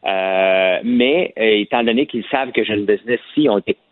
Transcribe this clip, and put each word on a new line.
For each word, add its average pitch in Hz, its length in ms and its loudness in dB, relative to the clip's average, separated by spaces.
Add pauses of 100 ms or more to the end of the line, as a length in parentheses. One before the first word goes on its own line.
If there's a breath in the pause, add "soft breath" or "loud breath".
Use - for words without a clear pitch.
Euh, 95 760 2
mais, 123 540 0
euh, 110 220 2
étant 120 220 -2
donné 120 240 0
qu'ils 113 240 -8
savent 131 220 -4
que 113 120 0
j'ai 110 100 -4
une 104 120 -2
business 110 340 -2 (100)
ici, - 120 0
ils 143 80 4
ont 104 80 2
été - 180 -4 (160)